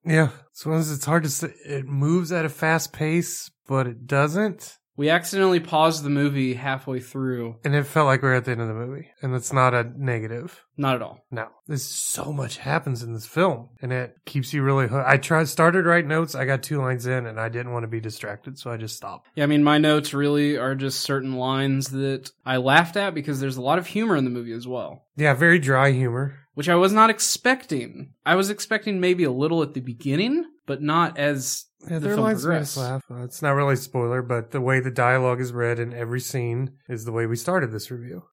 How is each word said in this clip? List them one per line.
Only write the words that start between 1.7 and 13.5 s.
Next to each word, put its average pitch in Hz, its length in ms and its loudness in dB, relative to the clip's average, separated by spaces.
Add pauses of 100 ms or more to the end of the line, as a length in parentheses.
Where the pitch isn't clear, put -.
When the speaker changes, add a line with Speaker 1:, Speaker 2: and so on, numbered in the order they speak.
Speaker 1:
moves 151 440 0
at 170 140 0
a 151 40 -2
fast 160 420 0
pace, 165 600 -2 (160)
but 135 200 0
it 120 200 -12
doesn't. 156 680 0 (180)
Speaker 2:
We 147 140 0
accidentally 180 500 4
paused 160 440 2
the 143 80 -2
movie 139 420 2
halfway 131 460 -4
through. 120 640 -6
Speaker 1:
And 143 100 0
it 147 140 2
felt 151 180 4
like 131 160 4
we 139 80 2
were 131 60 6
at 120 100 0
the 127 60 -2
end 117 100 -2
of 113 60 -2
the 110 80 -4
movie. 131 340 -10 (140)
And 131 100 -2
that's 123 180 -4
not 127 220 4
a 120 240 0
negative. 120 680 -4 (140)
Speaker 2:
Not 135 200 2
at 117 40 -4
all. - 300 -12
Speaker 1:
No. 113 160 -8 (180)
There's 147 180 -6
so - 480 -6
much 135 260 -6
happens 139 440 -2
in 117 100 -10
this 113 140 -8
film. 160 440 0 (120)